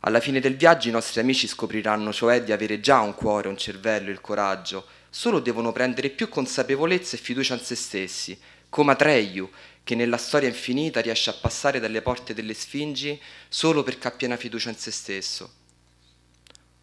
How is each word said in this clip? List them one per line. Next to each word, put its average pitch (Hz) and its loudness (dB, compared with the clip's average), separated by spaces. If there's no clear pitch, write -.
Alla 110 4
fine 135 0
del 131 2
viaggio 165 8
i 117 0
nostri 113 0
amici 131 4
scopriranno 107 -2
cioè 120 4
di 107 0
avere 104 0
già 131 6
un 104 0
cuore, 104 0
un 98 -6
cervello 98 -4
e 101 -6
il 95 -10
coraggio, 98 -4
solo 220 0
devono 117 0
prendere 127 0
più 135 -4
consapevolezza 143 0
e - -8
fiducia 127 -2
in 120 -4
se - -6
stessi, - -8
come 147 4
Atreyu, 107 2
che 120 -4
nella 120 2
storia 139 0
infinita 127 -2
riesce 113 0
a 107 -2
passare - -2
dalle 110 -4
porte 123 -4
delle 110 -8
Sfingi 143 -6
solo 160 4
perché 131 -4
ha 123 -2
piena 123 -4
fiducia 117 -6
in 110 -8
se - -10
stesso. - -8